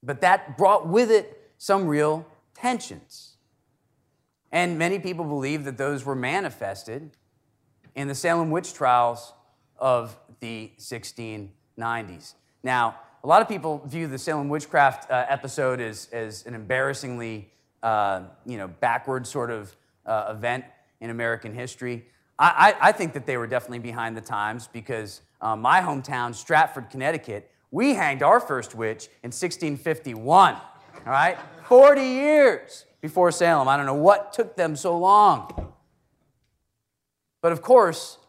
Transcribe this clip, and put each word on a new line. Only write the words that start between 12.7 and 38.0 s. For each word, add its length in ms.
a 40
lot 140
of 60
people 380
view 220
the 100
Salem 320
witchcraft, 600
uh, 200
episode 500
as, 320
as 340
an 100
embarrassingly, 960
uh, 380
you 120
know, 100
backward 600
sort 240
of, 240
uh, 300
event 300
in 120
American 420
history. 520
I, 420
I, 80
I 20
think 220
that 140
they 100
were 100
definitely 320
behind 380
the 40
times 460
because, 540
uh, 140
my 240
hometown, 540
Stratford, 560
Connecticut, 640
we 240
hanged 300
our 160
first 340
witch 360
in 80
sixteen 460
fifty-one, 800
all 560
right? 260
Forty 340
years 840
before 300
Salem. 360
I 100
don't 100
know 80
what 380
took 220
them 200
so 220
long. 760
But 100
of 120
course 640